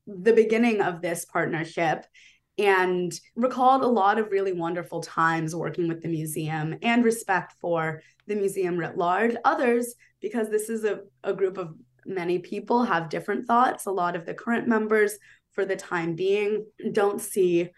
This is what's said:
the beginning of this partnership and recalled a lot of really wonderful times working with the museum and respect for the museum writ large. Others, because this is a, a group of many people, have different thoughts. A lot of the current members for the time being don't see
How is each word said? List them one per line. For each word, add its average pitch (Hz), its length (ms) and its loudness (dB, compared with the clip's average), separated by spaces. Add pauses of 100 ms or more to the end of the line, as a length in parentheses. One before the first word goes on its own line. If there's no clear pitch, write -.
the 202 260 0
beginning 220 480 4
of 170 220 -2
this 175 220 -4
partnership 165 840 -2 (500)
and 185 560 2 (240)
recalled 254 460 4
a - 60 2
lot 208 300 4
of 214 120 -2
really 196 220 0
wonderful 170 480 -4
times 165 540 0
working 160 320 -4
with 165 160 -4
the 160 60 -6
museum 156 760 -4
and 233 220 4
respect 220 560 0
for 160 420 -2 (240)
the 208 80 -4
museum 190 440 0
writ 160 180 -6
large. 185 380 2 (100)
Others, 240 500 2 (260)
because 220 280 -4
this 214 200 -2
is 220 160 -4
a, 202 160 -2 (220)
a 196 120 -2
group 185 240 -2
of 170 160 -8 (320)
many 180 320 -2
people, 214 460 -2
have 170 240 0
different 180 380 -4
thoughts. 240 400 2
A 208 40 -4
lot 175 260 -2
of 165 80 -10
the 175 100 -8
current 233 320 -4
members 214 520 2 (340)
for 196 120 -2
the 185 120 -2
time 170 380 -4
being 202 500 0 (280)
don't 202 280 2
see 175 580 2